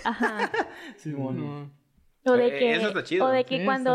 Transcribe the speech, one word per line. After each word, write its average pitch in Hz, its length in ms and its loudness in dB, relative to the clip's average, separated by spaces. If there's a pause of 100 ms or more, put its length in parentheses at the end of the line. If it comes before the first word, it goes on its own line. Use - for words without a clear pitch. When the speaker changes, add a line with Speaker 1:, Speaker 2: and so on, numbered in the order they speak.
Speaker 1:
Ajá. 339 460 -2 (240)
Speaker 2:
<laughs> 302 220 -18
Simón. 139 440 -6
Speaker 3:
Ujú. 143 300 -8 (540)
Speaker 1:
O 254 100 4
de 240 120 4
Speaker 4:
Eh, 277 120 0
Speaker 1:
que, 240 160 4
Speaker 4:
eso 180 120 2
está 190 160 -2
chido. 185 240 0
Speaker 1:
o - 40 4
de 262 140 4
que 262 140 -2
Speaker 3:
Sí, 180 60 -2
Speaker 1:
cuando, 254 300 2